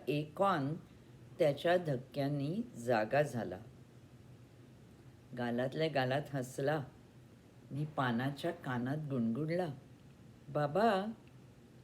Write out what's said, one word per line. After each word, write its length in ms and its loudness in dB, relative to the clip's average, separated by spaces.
एकान 680 0
त्याच्या 380 4
धक्क्यांनी 840 -2
जागा 440 4
झाला. 360 -2
गालातल्या 500 0
गालात 340 2
हसला 500 -2
आणि 140 -2
पानाच्या 640 0
कानात 460 -2
गुणगुणला, 720 0
"बाबा, 560 2